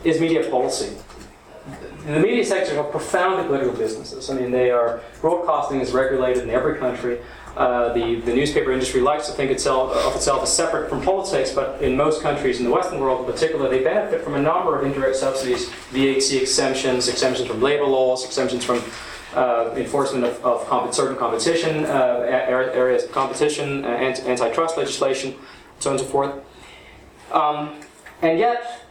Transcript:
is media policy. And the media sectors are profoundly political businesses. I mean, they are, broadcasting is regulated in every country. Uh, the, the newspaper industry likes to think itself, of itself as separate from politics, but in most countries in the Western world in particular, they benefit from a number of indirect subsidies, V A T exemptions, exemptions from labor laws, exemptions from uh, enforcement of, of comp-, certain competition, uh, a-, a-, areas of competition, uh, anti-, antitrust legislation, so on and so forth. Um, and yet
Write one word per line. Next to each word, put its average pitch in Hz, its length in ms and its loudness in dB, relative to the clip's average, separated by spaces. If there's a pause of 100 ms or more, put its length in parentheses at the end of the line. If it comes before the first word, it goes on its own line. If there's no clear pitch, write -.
is 160 160 2
media 165 300 2
policy. 123 480 -2 (1080)
And 151 100 -4
the 156 40 4
media 220 240 4
sectors 175 320 0
are 147 80 0
profoundly - 640 0
political 127 280 0
businesses. - 560 -6
I 135 40 -4
mean, 127 180 -2
they 123 200 4
are, 117 300 2 (200)
broadcasting 151 600 0
is 120 100 -4
regulated 127 520 2
in 113 60 -6
every 127 300 0
country. 123 400 -2 (360)
Uh, 123 380 2
the, 117 280 0
the 120 120 0
newspaper 143 380 2
industry 127 300 2
likes 151 260 2
to - 60 -8
think 135 180 -2
itself, 123 400 0
of - 240 0
itself 135 260 2
as - 120 -2
separate - 360 0
from 135 140 -2
politics, 185 480 0
but - 300 -2
in 127 140 2
most 151 260 2
countries 131 380 0
in 123 60 0
the 120 60 2
Western 156 280 0
world 127 280 0
in 117 40 -2
particular, 151 380 0
they 131 140 2
benefit 175 400 2
from 147 100 -4
a 139 80 0
number 160 360 2
of 139 80 0
indirect 131 300 0
subsidies, 131 540 0 (220)
V 135 260 2
A - 20 4
T 131 200 2
exemptions, 131 680 0
exemptions 123 400 0
from 110 140 -2
labor 143 240 2
laws, 131 400 2
exemptions 123 380 -2
from 123 180 0 (540)
uh, 117 400 2
enforcement 127 500 0
of, - 180 -4
of 120 240 0
comp-, - 260 0
certain - 240 0
competition, 151 680 0
uh, 123 420 2
a-, 127 260 0
a-, 127 220 0
areas 127 280 4
of - 80 -8
competition, 139 760 -2
uh, 120 40 -2
anti-, 127 380 -2
antitrust 147 500 0
legislation, 135 580 -2 (440)
so 143 100 -2
on 135 80 0
and 123 80 -2
so - 60 -10
forth. 139 220 0 (1000)
Um, 151 480 0 (420)
and 165 180 2
yet 240 520 -2